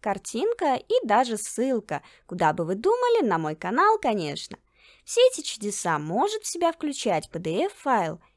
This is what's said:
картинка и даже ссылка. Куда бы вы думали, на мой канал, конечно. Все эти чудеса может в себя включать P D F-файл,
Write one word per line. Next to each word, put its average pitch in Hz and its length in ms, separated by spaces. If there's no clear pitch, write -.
картинка 269 760
и 480 300
даже 226 300
ссылка. 214 680
Куда 170 260
бы 175 120
вы 170 100
думали, 415 520
на 175 120
мой 156 180
канал, 349 420
конечно. 190 600
Все - 160
эти - 80
чудеса 202 580
может 262 440
в - 80
себя 339 220
включать 254 580
P 165 80
D 175 260
F-файл, 208 560